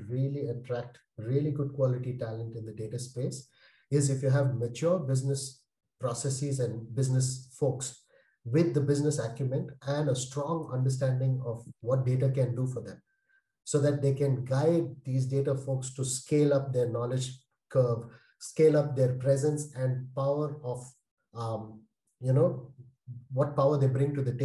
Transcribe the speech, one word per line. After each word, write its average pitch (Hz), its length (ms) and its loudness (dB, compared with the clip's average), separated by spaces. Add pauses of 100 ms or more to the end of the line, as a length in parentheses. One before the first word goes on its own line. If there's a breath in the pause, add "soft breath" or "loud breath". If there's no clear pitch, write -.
really 139 380 -2
attract - 500 -6 (200)
really 135 340 0
good 139 220 -2
quality 123 440 0
talent 113 400 -6
in 110 80 -10
the 107 80 -10
data 107 260 -8
space - 480 -6 (440 soft breath)
is 139 180 4
if 131 140 0
you 135 80 2
have 131 240 4
mature 156 440 0
business 135 640 -2 (380)
processes 131 580 -2
and 110 340 -4
business 131 540 0 (100)
folks - 460 -2 (400 soft breath)
with 151 300 2
the 147 80 2
business 143 380 2
acumen 127 500 -4 (180)
and 147 220 0
a 127 60 2
strong 147 580 -4
understanding 131 720 0
of 113 180 -6 (180)
what 127 240 0
data 131 240 2
can 127 260 2
do 127 120 -2
for 120 140 -6
them, 95 200 -14 (640)
so - 160 0
that 143 220 2
they 139 120 2
can 131 300 0
guide 160 440 2 (180)
these 127 200 0
data 139 300 0
folks 131 380 -4
to 135 100 -6
scale 147 500 2
up 135 200 0
their 123 160 2
knowledge 120 380 -2 (420)
curve, 120 300 4 (400 loud breath)
scale 156 360 4
up 135 200 2
their 127 180 4 (120)
presence 147 500 2
and 131 400 -2
power 143 480 -2
of, 123 160 -6 (540)
um, 110 480 -8 (380)
you 127 140 2
know, - 380 2 (600)
what 135 240 0
power 147 220 4
they 131 100 4
bring 139 280 2
to 139 60 -2
the 120 120 -2 (120)